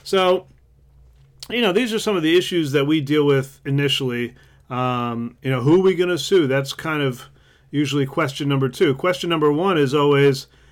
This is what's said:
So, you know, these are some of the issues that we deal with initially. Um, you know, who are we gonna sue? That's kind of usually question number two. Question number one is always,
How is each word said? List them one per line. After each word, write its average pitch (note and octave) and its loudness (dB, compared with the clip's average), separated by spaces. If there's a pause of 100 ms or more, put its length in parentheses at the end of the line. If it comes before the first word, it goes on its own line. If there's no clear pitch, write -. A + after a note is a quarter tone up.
So, F#3 2 (1000)
you A#3 -2
know, G#3 2
these A3 0
are A3 -2
some G#3 0
of E3 0
the D#3+ 4
issues E3 0
that C#3+ 2
we D#3 0
deal D3 0
with C#3 0
initially. C3 -2 (340)
Um, A#2+ -4
you C3+ -4
know, C3 -2
who D3+ 4
are F#3+ 4
we F#3+ 4
gonna F3 0
sue? F3 2
That's C#3 -2
kind D#3 -6
of C3 -4 (400)
usually C#3+ -2
question C#3 -4
number C3+ 0
two. C#3 0
Question F3+ -2
number D#3 2
one E3+ 0
is C#3 2
always, C#3+ 2 (240)